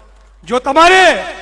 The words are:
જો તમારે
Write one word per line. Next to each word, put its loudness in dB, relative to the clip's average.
જો -6
તમારે 2